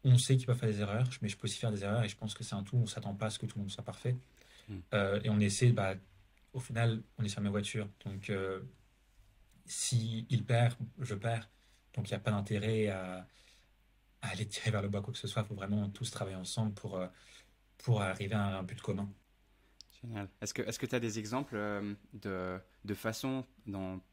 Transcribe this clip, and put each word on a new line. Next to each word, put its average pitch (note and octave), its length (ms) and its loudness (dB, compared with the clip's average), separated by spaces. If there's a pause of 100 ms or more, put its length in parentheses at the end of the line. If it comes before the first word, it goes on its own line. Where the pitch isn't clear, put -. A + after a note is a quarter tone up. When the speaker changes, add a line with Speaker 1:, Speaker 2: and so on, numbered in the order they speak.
Speaker 1:
on B2+ 140 12
sait C3 200 6
qu'il B2 80 2
peut B2 80 4
faire A2+ 160 2
des G#2 120 0
erreurs, A2 260 2 (140)
mais G2+ 80 0
je - 80 -4
peux - 80 -8
aussi G#2+ 140 -2
faire A2+ 120 0
des G2 120 -2
erreurs A2 200 2
et G2+ 60 0
je - 80 -10
pense G#2+ 160 -4
que - 100 -10
c'est G#2+ 120 -6
un G2+ 80 -2
tout, B2 140 0
on A#2 80 6
s'attend G2+ 300 -4
pas A2 120 -2
à - 20 0
ce - 100 -6
que G#2+ 60 -4
tout - 120 -6
le G#2 60 -2
monde G2 80 -4
soit - 120 -10
parfait. B2 320 -2 (540)
Speaker 2:
Hmm. F#2+ 100 -8 (140)
Speaker 1:
Euh, G2+ 300 2
et G#2+ 60 2
on G#2+ 100 6
essaie, G#2 320 6
bah, F#2+ 240 2 (580)
au C3 60 -6
final, A2+ 420 0 (160)
on A#2+ 60 0
est G2+ 60 0
sur G#2 100 -4
la G#2 40 0
même G2+ 80 2
voiture. G2+ 360 -2 (180)
Donc, G2 240 -8
euh, F#2+ 320 -2 (1040)
si A2+ 640 0
il G#2+ 160 4
perd, A#2+ 300 4 (240)
je G#2+ 160 -2
perds. A2+ 340 -2 (440)
Donc, G#2 160 -4
il - 20 -2
y G2 40 0
a F#2+ 40 -4
pas G#2+ 120 0
d'intérêt G#2 560 2
à, F#2 400 -4 (920)
à - 80 -6
aller F#2+ 180 -2
tirer - 240 -2
vers G#2 100 2
le G2+ 80 -2
bas G2+ 120 -2
quoi - 120 -6
que - 60 -8
ce - 80 -6
soit. G#2+ 160 -2
Faut G#2 120 -6
vraiment G2+ 340 0
tous B2 220 -6
travailler F#2+ 240 -6
ensemble G#2 380 -2
pour, F#2+ 240 -8
euh, F2+ 100 -4 (680)
pour A2 240 2
arriver G2 340 -2
à G2 220 2
un F#2 60 -4
but F2+ 180 -10
commun. G2+ 280 -4 (920)
Speaker 2:
Génial. G#2+ 260 -8 (140)
Est-ce G#2+ 120 -6
que, B2 100 -2
est-ce - 160 -4
que C3 60 -2
t'as B2 140 0
des A2+ 200 -2
exemples, A#2+ 360 -4
euh, G#2 380 -2 (200)
de, F#2 460 -4 (240)
de G2+ 100 -4
façons C3 520 -2 (200)
dont F#2+ 360 -6 (120)